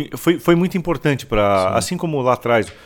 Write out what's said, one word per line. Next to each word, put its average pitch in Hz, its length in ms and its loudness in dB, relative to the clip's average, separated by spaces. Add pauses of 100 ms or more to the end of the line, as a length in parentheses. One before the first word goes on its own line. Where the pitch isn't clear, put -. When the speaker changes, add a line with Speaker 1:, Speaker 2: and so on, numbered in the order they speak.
(180)
Speaker 1:
foi, 170 220 0
foi 170 160 4
muito 180 220 0
importante 151 480 -2
pra, 101 460 2
Speaker 2:
Sim. - 60 0
Speaker 1:
assim 175 200 -4
como 156 240 -4
lá 123 120 2
atrás 117 380 0 (140)